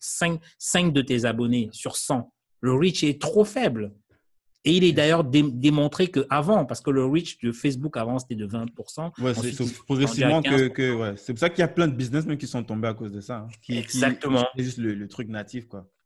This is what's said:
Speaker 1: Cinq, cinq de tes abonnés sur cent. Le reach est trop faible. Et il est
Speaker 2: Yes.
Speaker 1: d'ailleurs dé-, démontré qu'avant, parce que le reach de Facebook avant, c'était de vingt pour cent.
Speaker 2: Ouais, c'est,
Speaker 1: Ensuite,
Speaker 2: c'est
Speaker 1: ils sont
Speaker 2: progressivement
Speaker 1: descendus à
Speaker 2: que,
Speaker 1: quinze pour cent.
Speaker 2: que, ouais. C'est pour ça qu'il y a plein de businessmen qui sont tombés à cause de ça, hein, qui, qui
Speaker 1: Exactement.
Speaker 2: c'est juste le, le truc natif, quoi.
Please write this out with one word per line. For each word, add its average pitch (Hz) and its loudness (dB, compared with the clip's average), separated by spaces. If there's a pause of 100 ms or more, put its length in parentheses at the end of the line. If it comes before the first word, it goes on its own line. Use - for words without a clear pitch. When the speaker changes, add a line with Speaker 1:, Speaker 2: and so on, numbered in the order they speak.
Speaker 1:
Cinq, 170 -4 (160)
cinq 175 2
de 139 4
tes 123 0
abonnés 117 0
sur - -8
cent. - -4 (260)
Le 127 2
reach 165 2
est 147 0
trop 208 2
faible. 120 -2 (720)
Et 160 6
il 185 6
est 180 8
Speaker 2:
Yes. 156 4
Speaker 1:
d'ailleurs 156 4
dé-, 147 4
démontré 147 2
qu'avant, 151 2
parce - -8
que 147 0
le 131 4
reach 165 0
de 117 -2
Facebook 139 -4
avant, 120 -2
c'était 123 -8
de 107 -6
vingt 113 -6 (100)
pour - -16
cent. 160 -10
Speaker 2:
Ouais, 127 0
c'est, 113 -4
Speaker 1:
Ensuite, 120 -4
Speaker 2:
c'est 127 -4
Speaker 1:
ils 123 -2
sont - -12
Speaker 2:
progressivement 139 2
Speaker 1:
descendus 135 4
à 123 0
Speaker 2:
que, 131 -8
Speaker 1:
quinze 131 0
pour 117 0
cent. 113 -2
Speaker 2:
que, 101 -2
ouais. 101 -8
C'est - -8
pour 117 -10
ça 170 2
qu'il 175 0
y 175 4
a 160 4
plein 170 2
de 131 -2
businessmen 139 -2
qui 127 -8
sont 120 -4
tombés 110 -4
à 113 -2
cause 110 -10
de 101 -10
ça, 120 -10
hein, 107 -14 (140)
qui, - -10
qui 120 -2
Speaker 1:
Exactement. 123 0 (120)
Speaker 2:
c'est 127 -2
juste 123 -8
le, 110 -2
le 101 -8
truc 110 -10
natif, 110 -10
quoi. 95 -16 (180)